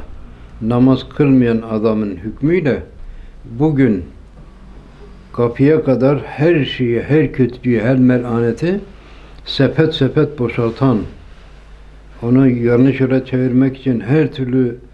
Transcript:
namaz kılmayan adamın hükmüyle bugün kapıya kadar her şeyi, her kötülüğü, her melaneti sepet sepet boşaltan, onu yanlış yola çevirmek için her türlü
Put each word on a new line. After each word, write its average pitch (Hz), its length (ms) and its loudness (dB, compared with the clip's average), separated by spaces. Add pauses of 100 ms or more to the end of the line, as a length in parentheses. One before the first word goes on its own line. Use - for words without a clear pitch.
(640)
namaz 123 380 2 (160)
kılmayan 127 540 2
adamın 107 460 -2
hükmüyle 135 640 -2 (760)
bugün 131 460 2 (1300)
kapıya 135 520 2
kadar 131 380 2
her 151 420 0
şeyi, 117 380 -2
her 147 300 0
kötülüğü, 123 480 0
her 127 160 0
melaneti 123 840 0 (640)
sepet 156 500 0
sepet 147 440 0
boşaltan, 117 600 -2 (1200)
onu 127 260 4
yanlış 120 520 2
yola 131 240 0
çevirmek 131 540 0
için 120 220 -2
her 135 320 0
türlü 127 460 -2 (160)